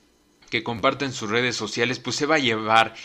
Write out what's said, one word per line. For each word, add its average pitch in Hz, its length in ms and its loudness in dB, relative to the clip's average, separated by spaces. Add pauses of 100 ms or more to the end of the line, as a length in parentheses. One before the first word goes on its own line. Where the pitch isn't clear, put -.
(500)
que 117 120 -2
comparta 131 420 -2
en 131 80 -4
sus 113 160 -8
redes 120 260 0
sociales, 117 440 -2
pues 127 180 -6
se 147 100 -2
va 156 100 2
a - 20 2
llevar 110 560 2 (100)